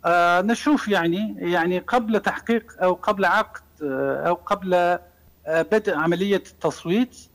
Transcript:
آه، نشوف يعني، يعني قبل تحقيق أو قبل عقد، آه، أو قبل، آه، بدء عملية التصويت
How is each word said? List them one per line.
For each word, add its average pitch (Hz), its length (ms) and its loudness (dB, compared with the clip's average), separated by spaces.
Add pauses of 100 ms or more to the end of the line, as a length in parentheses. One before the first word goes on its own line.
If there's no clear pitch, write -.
آه، 175 360 4
نشوف 233 480 0
يعني، 196 500 0
يعني 175 400 0
قبل 220 420 0
تحقيق - 640 -4
أو 185 100 4
قبل 196 320 -2
عقد، 196 360 0 (220)
آه، 139 460 -2
أو 175 60 2
قبل، 185 400 -4
آه، 175 880 -2
بدء 208 320 0
عملية 175 420 0
التصويت 180 800 -4 (180)